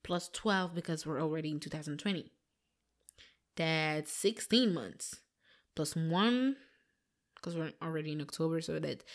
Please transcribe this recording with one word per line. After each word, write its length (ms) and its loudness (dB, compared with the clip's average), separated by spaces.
plus 280 -2
twelve 420 2
because 300 -2
we're 160 -2
already 300 0
in 80 -2
two 120 -8
thousand 280 -4
twenty. 320 -2
That's 560 2
sixteen 600 4
months, 460 -6
plus 220 -2
one, 600 4
'cause 160 -6
we're 160 -2
already 300 -4
in 80 -2
October, 400 0
so 180 -2
that's 260 -4